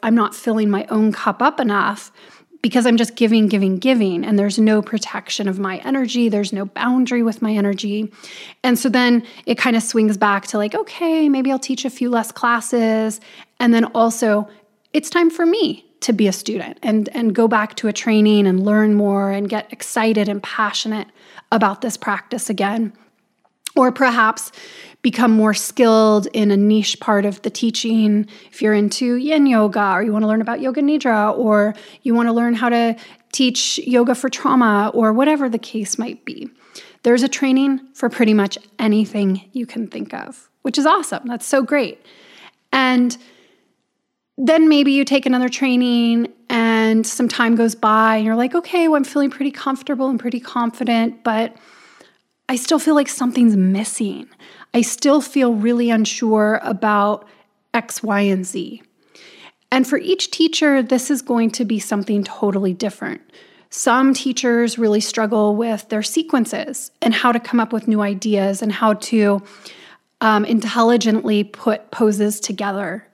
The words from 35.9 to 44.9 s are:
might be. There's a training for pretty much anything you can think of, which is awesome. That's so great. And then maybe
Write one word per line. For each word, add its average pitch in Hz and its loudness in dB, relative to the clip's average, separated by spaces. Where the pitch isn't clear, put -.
might - -10
be. - -14
There's 240 4
a 277 0
training 269 2
for 240 -2
pretty 220 2
much 202 2
anything 208 0
you 240 -6
can 226 -10
think - -14
of, - -16
which 262 -4
is 277 2
awesome. 320 0
That's 240 -8
so 269 2
great. - -2
And 254 2
then 320 6
maybe 285 4